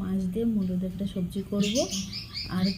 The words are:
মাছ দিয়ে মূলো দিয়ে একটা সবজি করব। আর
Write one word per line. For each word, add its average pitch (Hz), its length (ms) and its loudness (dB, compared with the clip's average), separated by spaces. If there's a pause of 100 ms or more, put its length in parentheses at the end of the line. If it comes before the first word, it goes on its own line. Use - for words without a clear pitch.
মাছ 190 200 0 (100)
দিয়ে 226 240 0
মূলো 185 220 2
দিয়ে 185 160 0
একটা 202 140 -2
সবজি 196 340 -2 (100)
করব। 202 240 4 (840)
আর 185 100 4 (120)